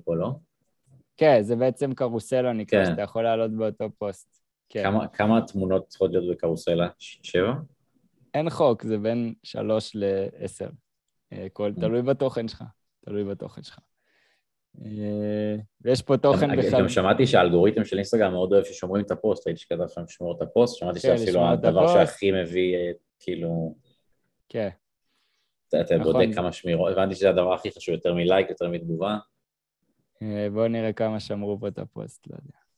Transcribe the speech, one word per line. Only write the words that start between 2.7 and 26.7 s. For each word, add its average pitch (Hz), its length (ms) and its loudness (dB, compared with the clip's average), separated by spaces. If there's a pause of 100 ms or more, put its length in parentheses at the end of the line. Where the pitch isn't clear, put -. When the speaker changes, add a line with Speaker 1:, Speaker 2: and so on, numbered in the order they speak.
Speaker 1:
כן. 92 60 2
Speaker 2:
שאתה 87 120 -2
יכול 113 220 -4
לעלות 113 320 0
באותו 110 320 -4 (100)
פוסט. - 420 -10 (280)
כן. 104 140 -8
Speaker 1:
כמה, 98 260 0
כמה 110 380 2
תמונות 95 420 -2
צריכות 92 220 0
להיות 90 200 0
בקרוסלה? 85 580 -2 (100)
ש-, - 240 -20
שבע? 95 300 0 (800)
Speaker 2:
אין 156 160 -2
חוק, 123 320 2
זה 110 160 -2
בין 117 440 -4
שלוש 110 520 -4
לעשר. 98 720 -6 (640)
אה, 95 200 -12
כל, 104 240 -4
Speaker 1:
Mm. 90 40 -10
Speaker 2:
תלוי 113 220 0
בתוכן 127 460 -2
שלך, - 160 -16 (400)
תלוי 104 200 -6
בתוכן 98 380 -10
שלך. - 160 -20 (1080)
אה, 104 720 -4 (240)
ויש 123 220 0
פה 139 140 2
תוכן 143 340 4
Speaker 1:
גם, 135 60 0
Speaker 2:
בכלל 123 260 4
Speaker 1:
גם - 60 2
שמעתי 101 380 4
שהאלגוריתם 95 580 4
של 95 120 -6
אינסטגרם 101 360 0
מאוד 92 200 2
אוהב 98 120 8
ששומרים 98 400 -4
את - 60 -4
הפוסט, 107 360 -2
ראיתי 82 140 -4
שכתב 87 280 -4
שם - 200 -14
שמור 85 280 -8
את 85 60 -4
הפוסט, 120 360 2
שמעתי 87 220 -6
Speaker 2:
כן, 131 160 0
Speaker 1:
שאפילו 113 100 0 (140)
Speaker 2:
לשמור 85 140 4
את 82 100 2
Speaker 1:
הדבר 85 160 4
Speaker 2:
הפוסט. 165 140 6
Speaker 1:
שהכי 92 380 4
מביא, 90 440 0
אה, 87 140 -2 (300)
כאילו 85 540 -4 (760)
Speaker 2:
כן. 110 200 -4 (1000)
Speaker 1:
אתה, 78 120 0
אתה 85 160 2
Speaker 2:
נכון. 80 160 2
Speaker 1:
בודק - 220 4
כמה 87 180 -2
שמירות, 90 400 -2